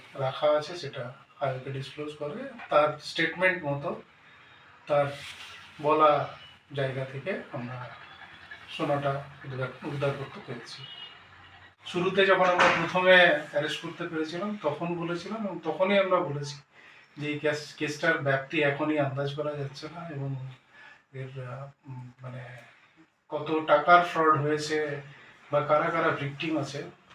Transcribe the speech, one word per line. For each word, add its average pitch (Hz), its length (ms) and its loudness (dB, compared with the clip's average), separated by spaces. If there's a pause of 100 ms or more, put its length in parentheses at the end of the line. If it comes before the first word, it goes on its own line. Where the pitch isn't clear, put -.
(140)
রাখা 135 360 0
আছে 151 260 0
সেটা 131 360 -10 (280)
আয়োকে 135 300 -4
ডিসক্লোজ 147 460 -10
করে। 185 320 -8 (200)
তার 147 340 4
স্টেটমেন্ট 170 600 0
মতো 143 380 -4 (840)
তার 143 200 4 (760)
বলা 147 460 6 (460)
জায়গা 131 300 -2
থেকে 135 380 -6 (100)
আমরা 123 380 -10 (840)
সোনাটা 139 480 0 (200)
উদ্ধার, 127 240 -6 (160)
উদ্ধার 143 260 -2
করতে 110 360 -8
পেরেছি। 127 360 -12 (1040)
শুরুতে 185 400 2
যখন 185 180 6
আমরা 180 120 4
প্রথমে 175 840 6 (100)
অ্যারেস্ট 147 300 -2
করতে 165 280 -8
পেরেছিলাম 175 540 -4
তখন 170 320 -2
বলেছিলাম 175 520 -4
এবং 170 180 -6
তখনই 185 340 2
আমরা 185 220 4
বলেছি 143 360 -6 (640)
যে 147 100 -6
এই 147 100 -4
কেস, 147 360 -2
কেসটার 156 440 0
ব্যাপ্তি 139 440 0
এখনই 151 360 2
আন্দাজ 139 360 -2
করা 147 220 -4
যাচ্ছে 143 380 -8
না 170 140 -12
এবং 139 280 -6 (760)
এর, 131 360 -12
আহ, 135 200 -12 (180)
উম, 123 260 -14 (100)
মানে 123 220 -12 (840)
কত 156 380 -2
টাকার 156 380 8
ফ্রড 156 340 4
হয়েছে 151 640 -2 (520)
বা 143 80 2
কারা 151 300 2
কারা 160 180 0
ভিকটিম 147 500 -2
আছে 139 240 -6 (320)